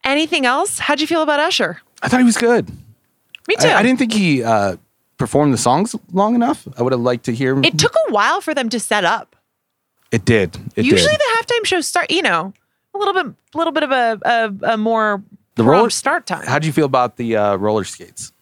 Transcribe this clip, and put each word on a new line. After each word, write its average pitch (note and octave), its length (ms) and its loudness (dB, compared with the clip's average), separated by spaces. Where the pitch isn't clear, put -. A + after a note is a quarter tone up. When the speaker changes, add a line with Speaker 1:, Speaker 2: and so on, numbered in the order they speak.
Speaker 1:
Anything D4 400 0
else? C#4 340 -2
How'd C#4+ 220 -2
you D#4 60 -2
feel E4 160 0
about D4 160 0
Usher? B3+ 420 -2
Speaker 2:
I - 60 -6
thought B3+ 120 2
he B3+ 60 6
was A#3 120 4
good. A#3 320 2
Speaker 1:
Me G4 120 0
too. - 80 4
Speaker 2:
I, E4 120 4
I G#3 40 2
didn't B3 160 2
think A#3 140 0
he, E3 300 2
uh, G2+ 340 0
performed C#3 360 2
the A#2 40 0
songs D3+ 380 0
long G#3 220 2
enough. A#3+ 300 -2
I A#2+ 60 -2
would C3 100 0
have B2 80 -2
liked B2 240 -2
to B2 80 -2
hear B2+ 200 0
him. C3+ 120 0
Speaker 1:
It - 120 0
took C#4 160 2
a G4+ 60 -4
while A#3 260 2
for D#4+ 140 -6
them B3+ 160 -2
to A#3+ 100 -4
set G#3 240 -2
up. F#3+ 320 -2
Speaker 2:
It A2 120 -2
did. G2+ 320 2
It - 80 0
Speaker 1:
Usually B4+ 260 4
Speaker 2:
did. D5+ 80 0
Speaker 1:
the A#4+ 240 0
halftime A#4 220 -2
shows F4+ 220 -2
start, - 220 -2
you F4 120 0
know, F#3+ 320 -2
a - 20 -8
little G4 160 -2
bit, F4 200 -2
little E4 200 -2
bit D4+ 100 0
of C4+ 80 -2
a, A#3 320 0
a, A3+ 500 -2
a A3 40 -2
more G#3+ 440 0
Speaker 2:
The - 80 2
Speaker 1:
prompt C3 140 6
Speaker 2:
roller A3 120 4
Speaker 1:
start D4+ 360 -4
time. - 220 -8
Speaker 2:
How'd C#3+ 160 0
you D#3+ 80 0
feel D3+ 140 2
about B2+ 320 0
the, A#2 180 -2
uh, G#2 220 2
roller G#2 260 0
skates? - 480 -16